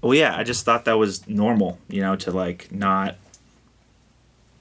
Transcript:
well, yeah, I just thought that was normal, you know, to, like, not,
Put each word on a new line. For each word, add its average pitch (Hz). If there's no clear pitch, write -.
well, 123
yeah, 143
I 87
just 120
thought 117
that 113
was 104
normal, 104
you 98
know, 95
to, 95
like, 90
not, 98